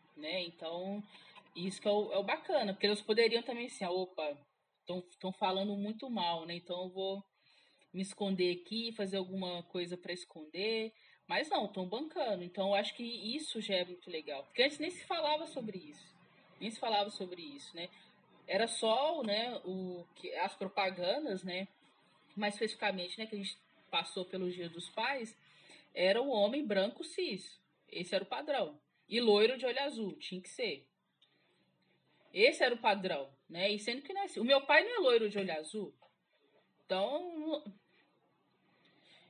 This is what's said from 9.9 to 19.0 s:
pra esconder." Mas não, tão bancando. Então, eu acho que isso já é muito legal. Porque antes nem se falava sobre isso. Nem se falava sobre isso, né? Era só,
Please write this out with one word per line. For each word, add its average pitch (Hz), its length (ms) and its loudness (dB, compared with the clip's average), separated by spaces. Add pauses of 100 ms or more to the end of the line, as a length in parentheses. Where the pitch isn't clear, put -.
pra 180 160 -8
esconder." 190 800 -4 (340)
Mas 190 220 0
não, 254 180 2
tão 185 200 -6
bancando. 233 560 -2
Então, 190 260 -2
eu 202 60 6
acho 208 200 2
que 240 80 -8
isso 233 580 -6
já 196 140 0
é 180 100 2
muito 180 240 -12
legal. 151 340 -6
Porque - 200 0
antes 285 160 2
nem 330 120 -2
se - 140 -14
falava 311 420 0
sobre 214 300 -6
isso. 151 360 -16 (460)
Nem 208 120 -6
se - 80 -14
falava 208 300 2
sobre 180 320 -8
isso, 143 340 -14
né? 170 140 -8 (580)
Era 202 200 2
só, 262 560 2